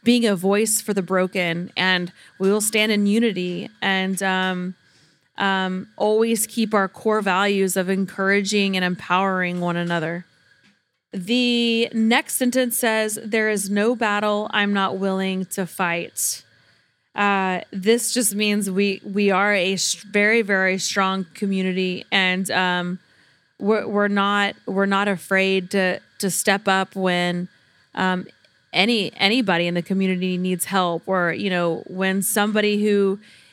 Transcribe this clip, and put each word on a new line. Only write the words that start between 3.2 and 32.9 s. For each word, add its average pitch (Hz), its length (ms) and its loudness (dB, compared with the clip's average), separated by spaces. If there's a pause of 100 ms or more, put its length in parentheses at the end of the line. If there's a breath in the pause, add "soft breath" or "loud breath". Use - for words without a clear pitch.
and, 190 400 -2
um, 185 540 -2 (640 soft breath)
um, 190 580 -2
always 220 520 2
keep 220 260 -4
our 196 140 2
core 214 340 0
values 196 560 0
of 185 120 0
encouraging 196 840 0
and 185 100 0
empowering 180 760 -2
one 175 160 0
another. 170 480 -4 (880 soft breath)
The 233 800 2
next 226 420 2
sentence 247 420 0
says, 220 460 0
"There 220 260 0
is 202 200 -2
no 208 260 2
battle 208 560 -2
I'm 202 220 0
not 196 240 0
willing 190 480 -2
to 190 200 -6
fight." - 800 -4 (720 soft breath)
Uh, 196 540 0
this 220 420 0
just 214 220 0
means 208 380 0
we, 196 340 0
we 202 240 0
are 202 240 2
a 190 200 2
s-, - 200 -2
very, 214 480 2
very 190 380 0
strong 190 560 -2
community, 185 760 -2
and, 185 380 2
um, 180 480 0 (600 soft breath)
we're, 208 280 0
we're 208 200 0
not, 202 480 0 (100)
we're 196 220 0
not 196 200 2
afraid 190 600 0
to, 185 300 0 (180)
to 190 140 -2
step 202 360 0
up 190 280 0
when, 180 520 0 (460 soft breath)
um, 185 320 -2 (480)
any, 202 420 2
anybody 190 520 2
in 175 80 -2
the 175 80 0
community 185 560 0
needs 180 260 -2
help, 180 400 0
or, 180 260 0
you 196 200 -4
know, 175 340 -2
when 190 380 -2
somebody 208 600 0
who 202 360 2 (340 loud breath)